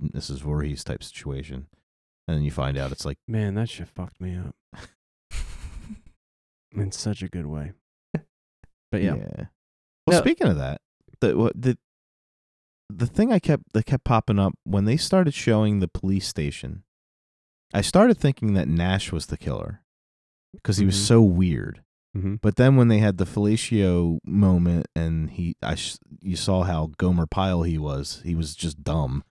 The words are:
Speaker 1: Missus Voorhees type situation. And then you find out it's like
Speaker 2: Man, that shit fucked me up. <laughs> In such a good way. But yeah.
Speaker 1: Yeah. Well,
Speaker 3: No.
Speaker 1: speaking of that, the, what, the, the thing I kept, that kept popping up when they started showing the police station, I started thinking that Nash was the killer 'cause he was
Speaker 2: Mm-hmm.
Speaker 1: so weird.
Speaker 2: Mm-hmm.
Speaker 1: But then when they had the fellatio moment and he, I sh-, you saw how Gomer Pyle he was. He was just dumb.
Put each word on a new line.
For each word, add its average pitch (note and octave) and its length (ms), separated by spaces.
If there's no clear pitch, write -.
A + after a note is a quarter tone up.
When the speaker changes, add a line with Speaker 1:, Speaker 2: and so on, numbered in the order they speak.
Speaker 1:
Missus C2+ 280
Voorhees D2 420
type - 200
situation. C2+ 640
And E2 100
then D2 60
you C#2+ 80
find C2+ 260
out C2+ 140
it's - 140
like C#2+ 120
Speaker 2:
Man, G#2+ 260
that A2+ 140
shit - 180
fucked - 320
me F#2 160
up. F2+ 200
<laughs> - 100
In G2+ 160
such - 300
a F#2 80
good E2 160
way. D2+ 280
But G2+ 100
yeah. F2 140
Speaker 1:
Yeah. G1+ 300
Well, E3+ 120
Speaker 3:
No. - 40
Speaker 1:
speaking C#4+ 260
of E2+ 100
that, C2+ 240
the, D2 140
what, A2+ 220
the, B2 180
the A#2 180
thing A3+ 240
I F#3 80
kept, D3+ 240
that G#2+ 120
kept - 180
popping G#2+ 360
up F#2+ 140
when G2 220
they B2 120
started F3+ 360
showing G#2+ 460
the F2+ 80
police F#2+ 400
station, D2+ 560
I G2+ 80
started G#3+ 360
thinking A#2 360
that E2 140
Nash F2 440
was D#2+ 160
the D#2 100
killer A1+ 440
'cause F#2+ 140
he G2+ 80
was F#2+ 100
Speaker 2:
Mm-hmm. G2 100
Speaker 1:
so A#2 160
weird. E2+ 640
Speaker 2:
Mm-hmm. G2 280
Speaker 1:
But G#2 140
then C3 180
when A#2+ 140
they G#2+ 100
had G2+ 180
the F2+ 80
fellatio F#2+ 1000
moment F2 600
and D#2+ 360
he, E2+ 320
I B1+ 100
sh-, - 240
you F2+ 140
saw F#2 280
how D#2+ 360
Gomer F2 260
Pyle F#2 380
he E2 160
was. C#2+ 440
He E2+ 120
was D#2+ 200
just D#2 280
dumb. C#2+ 480